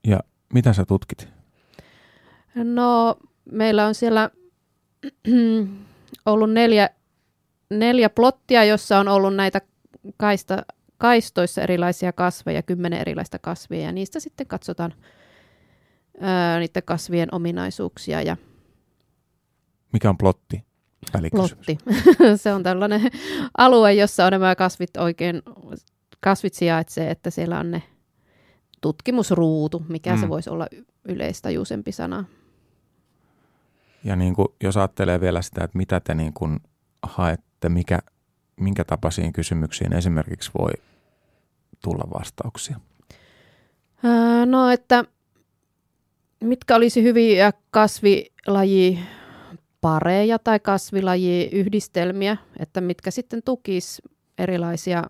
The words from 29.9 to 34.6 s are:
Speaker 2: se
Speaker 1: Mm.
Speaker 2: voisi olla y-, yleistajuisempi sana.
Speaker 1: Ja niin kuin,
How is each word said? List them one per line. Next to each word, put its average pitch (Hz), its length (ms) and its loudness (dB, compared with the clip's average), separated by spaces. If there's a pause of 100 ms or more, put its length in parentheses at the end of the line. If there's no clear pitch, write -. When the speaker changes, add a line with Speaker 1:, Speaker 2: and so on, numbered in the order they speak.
Speaker 2:
se 107 100 0
Speaker 1:
Mm. - 20 -4
Speaker 2:
voisi - 220 -6
olla 165 220 -8
y-, - 120 -20 (200)
yleistajuisempi - 880 -8
sana. 180 320 -10 (1800)
Speaker 1:
Ja 98 120 -4
niin 90 180 0
kuin, 98 140 0 (140)